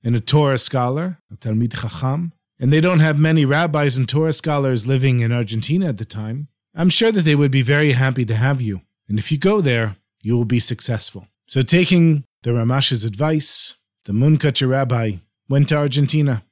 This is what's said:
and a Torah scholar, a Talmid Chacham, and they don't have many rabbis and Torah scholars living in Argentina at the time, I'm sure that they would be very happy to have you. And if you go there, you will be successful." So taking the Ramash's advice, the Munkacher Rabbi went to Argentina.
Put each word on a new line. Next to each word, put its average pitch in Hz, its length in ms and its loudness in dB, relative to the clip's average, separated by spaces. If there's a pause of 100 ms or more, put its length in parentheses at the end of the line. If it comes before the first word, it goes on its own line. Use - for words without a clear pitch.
and 120 120 0
a 113 40 0
Torah 143 380 2
scholar, 139 600 -2 (120)
a 107 40 -20
Talmid 113 440 -4
Chacham, 139 540 -6 (260)
and 131 140 0
they 156 80 4
don't 175 200 2
have 156 180 2
many 156 260 4
rabbis 147 540 0
and 123 100 -2
Torah 156 240 0
scholars 135 540 -2
living 131 320 0
in 117 120 -2
Argentina 120 540 -2
at 127 120 -6
the 110 80 -10
time, 113 420 -10 (260)
I'm 175 160 2
sure 226 220 4
that 202 100 0
they 156 140 4
would 143 160 2
be 135 100 2
very 143 300 2
happy 127 340 0
to 110 100 -2
have 131 280 0
you. 98 180 -6 (260)
And 107 120 -2
if - 120 -4
you 151 60 -2
go 196 240 2
there, 117 360 0 (260)
you 113 120 0
will 120 100 0
be 120 140 0
successful." - 680 -2 (180)
So - 160 -2
taking 165 600 4 (180)
the 120 80 -6
Ramash's 120 560 0
advice, 147 720 -2 (300)
the 104 60 -8
Munkacher 135 560 2
Rabbi 120 500 -2 (300)
went 139 220 2
to 151 80 2
Argentina. 143 760 0